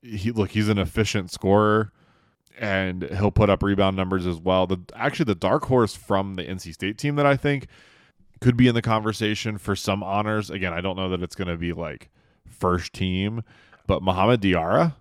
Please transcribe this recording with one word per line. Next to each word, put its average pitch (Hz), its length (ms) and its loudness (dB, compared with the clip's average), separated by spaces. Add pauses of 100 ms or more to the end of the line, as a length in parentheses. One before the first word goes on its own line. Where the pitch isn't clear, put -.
he, 113 300 -4
look, 107 200 0
he's 107 160 2
an 104 100 2
efficient 95 520 -2
scorer, 107 600 2 (680)
and 95 440 -2
he'll 95 280 0
put 104 200 4
up 95 120 4
rebound 98 340 2
numbers 92 300 0
as 87 120 -2
well. 92 280 2
The, 92 140 -2 (140)
actually, 135 320 -2
the 104 80 0
dark 98 320 0
horse 120 280 2
from 98 400 -2
the 90 140 -8
N 92 100 -8
C 85 140 -12
State 101 240 -6
team 147 200 -2
that 143 100 4
I 139 100 4
think 143 300 -2 (720)
could 120 160 4
be 123 100 6
in 120 80 4
the 117 80 2
conversation 107 760 -2
for 98 180 -2
some 101 260 -2
honors. 104 480 -2
Again, 92 220 -4
I 85 80 -4
don't 92 160 -4
know 92 140 -4
that 90 120 -2
it's 87 140 -8
gonna 90 220 -4
be, 85 160 -4
like, 80 340 -10 (400)
first 90 460 -2
team, 98 480 -2 (440)
but 87 160 -2
Mohamed 95 380 2
Diarra 98 600 2